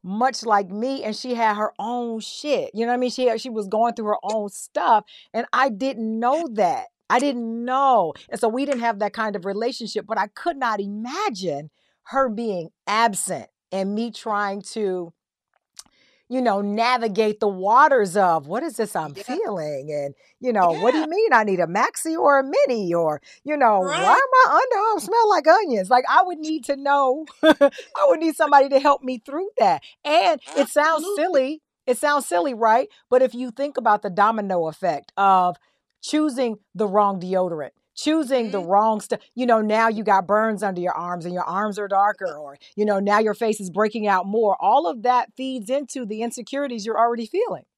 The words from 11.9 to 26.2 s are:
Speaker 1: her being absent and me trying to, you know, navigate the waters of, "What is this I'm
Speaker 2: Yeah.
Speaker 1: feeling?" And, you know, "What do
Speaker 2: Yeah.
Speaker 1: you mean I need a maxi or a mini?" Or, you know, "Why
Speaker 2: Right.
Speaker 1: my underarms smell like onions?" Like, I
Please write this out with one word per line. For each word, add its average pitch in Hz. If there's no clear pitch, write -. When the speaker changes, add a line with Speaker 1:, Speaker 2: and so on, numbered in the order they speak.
Speaker 1:
her 269
being 202
absent 202
and 190
me 226
trying 202
to, 185
you 254
know, 202
navigate 220
the 214
waters 208
of, 165
"What 220
is 302
this 214
I'm 156
Speaker 2:
Yeah. 196
Speaker 1:
feeling?" 156
And, 143
you 247
know, 180
"What 202
do 311
Speaker 2:
Yeah. -
Speaker 1:
you 311
mean 392
I 220
need 190
a 165
maxi 302
or 285
a 269
mini?" 262
Or, 160
you 294
know, 220
"Why 285
Speaker 2:
Right. 539
Speaker 1:
my 349
underarms 440
smell 440
like 330
onions?" 285
Like, 254
I 320